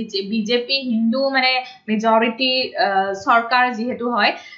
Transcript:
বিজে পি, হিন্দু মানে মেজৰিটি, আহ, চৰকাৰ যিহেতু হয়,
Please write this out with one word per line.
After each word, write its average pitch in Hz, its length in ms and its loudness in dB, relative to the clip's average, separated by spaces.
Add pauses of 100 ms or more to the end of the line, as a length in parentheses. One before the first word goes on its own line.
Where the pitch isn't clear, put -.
(300)
বিজে 220 280 0
পি, 240 240 -2
হিন্দু 254 480 0
মানে 262 220 0 (380)
মেজৰিটি, 233 840 0
আহ, 196 380 0
চৰকাৰ 247 600 2
যিহেতু 233 380 -4
হয়, 233 200 2 (260)